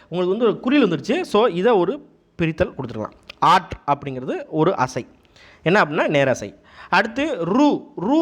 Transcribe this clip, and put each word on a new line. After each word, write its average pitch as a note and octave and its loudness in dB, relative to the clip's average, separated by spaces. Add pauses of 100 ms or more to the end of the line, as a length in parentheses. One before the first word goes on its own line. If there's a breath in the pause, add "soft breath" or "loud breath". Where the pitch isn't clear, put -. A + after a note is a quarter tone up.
(120 loud breath)
உங்களுக்கு F3+ -2
வந்து A3+ 0
ஒரு D#3 -2
குறில் C4 4
வந்துருச்சு. E3 -2 (180)
So G#3 4 (180)
இதை A3 4 (100)
ஒரு F3 0 (460)
பிரித்தல் D#3+ -2
கொடுத்துருக்கலாம். A2+ -10 (340)
ஆட் F3+ 0 (180)
அப்படிங்கிறது C#3+ -6 (240)
ஒரு E3 2 (120)
அசை, C3 -6 (640 soft breath)
என்ன F#3 4
அப்படின்னா D#3+ -2 (100)
நேரசை. B2+ 0 (480 loud breath)
அடுத்து A3+ 0 (320)
ரு, C#4+ 4 (380)
ரு C#4+ 2